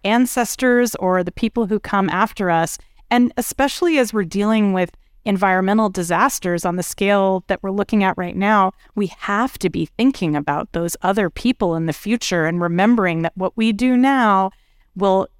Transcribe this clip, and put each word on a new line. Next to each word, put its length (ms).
ancestors 920
or 280
the 80
people 340
who 140
come 300
after 400
us. 280
And 260
especially 600
as 140
we're 120
dealing 480
with 240
environmental 640
disasters 760
on 120
the 60
scale 640
that 140
we're 100
looking 320
at 120
right 200
now, 360
we 140
have 400
to 100
be 180
thinking 500
about 360
those 300
other 260
people 460
in 120
the 60
future 540
and 140
remembering 640
that 140
what 200
we 160
do 240
now 540
will 320